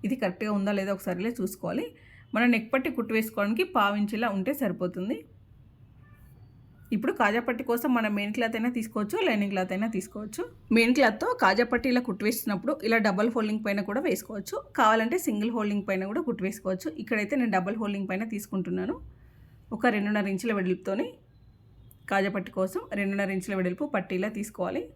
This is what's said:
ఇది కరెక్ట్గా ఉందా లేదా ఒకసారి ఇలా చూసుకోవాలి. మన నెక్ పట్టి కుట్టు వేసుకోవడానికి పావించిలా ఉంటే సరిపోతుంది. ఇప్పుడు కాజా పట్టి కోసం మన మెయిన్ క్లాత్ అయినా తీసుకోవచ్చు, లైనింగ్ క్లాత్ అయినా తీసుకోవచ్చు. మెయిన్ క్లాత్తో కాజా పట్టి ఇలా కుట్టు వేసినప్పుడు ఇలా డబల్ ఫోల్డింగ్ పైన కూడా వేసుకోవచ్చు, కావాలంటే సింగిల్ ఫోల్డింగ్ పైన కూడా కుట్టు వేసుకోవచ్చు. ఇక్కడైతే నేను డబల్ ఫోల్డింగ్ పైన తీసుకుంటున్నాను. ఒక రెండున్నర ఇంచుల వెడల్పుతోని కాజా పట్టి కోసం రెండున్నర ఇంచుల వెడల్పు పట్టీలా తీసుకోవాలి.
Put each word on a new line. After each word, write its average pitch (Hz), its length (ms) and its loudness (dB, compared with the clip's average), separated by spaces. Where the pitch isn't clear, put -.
ఇది 262 160 0
కరెక్ట్గా 208 360 -2
ఉందా 196 200 0
లేదా 196 180 0
ఒకసారి 180 280 -4
ఇలా 233 160 -2
చూసుకోవాలి. 185 440 -4
మన 233 220 4
నెక్ 226 180 0
పట్టి 269 240 0
కుట్టు 220 220 -2
వేసుకోవడానికి 220 480 0
పావించిలా 208 640 2
ఉంటే 220 240 0
సరిపోతుంది. 185 560 -2
ఇప్పుడు - 260 0
కాజా 220 240 4
పట్టి 247 220 -2
కోసం 240 300 0
మన 226 200 4
మెయిన్ 208 220 -2
క్లాత్ 226 200 0
అయినా 233 180 0
తీసుకోవచ్చు, 220 420 -2
లైనింగ్ 208 280 2
క్లాత్ 185 200 0
అయినా 208 200 0
తీసుకోవచ్చు. 208 480 -6
మెయిన్ 233 200 6
క్లాత్తో 240 320 4
కాజా 202 280 6
పట్టి 247 220 0
ఇలా 247 160 4
కుట్టు 196 180 -4
వేసినప్పుడు 220 460 0
ఇలా 226 200 4
డబల్ 208 280 4
ఫోల్డింగ్ 214 300 0
పైన 202 220 0
కూడా 208 200 0
వేసుకోవచ్చు, 233 500 -4
కావాలంటే 226 400 6
సింగిల్ 220 360 0
ఫోల్డింగ్ 208 320 0
పైన 190 240 -2
కూడా 285 160 -2
కుట్టు 190 200 -2
వేసుకోవచ్చు. 190 440 -4
ఇక్కడైతే 214 340 -2
నేను 233 180 2
డబల్ 190 260 0
ఫోల్డింగ్ 202 300 -2
పైన 202 240 -2
తీసుకుంటున్నాను. 185 640 -4
ఒక 247 180 0
రెండున్నర 208 400 0
ఇంచుల 214 240 -2
వెడల్పుతోని 196 480 -2
కాజా 196 260 2
పట్టి 185 220 -6
కోసం 190 220 0
రెండున్నర 202 460 -2
ఇంచుల 202 180 -4
వెడల్పు 185 280 0
పట్టీలా 190 420 -2
తీసుకోవాలి. 185 460 -4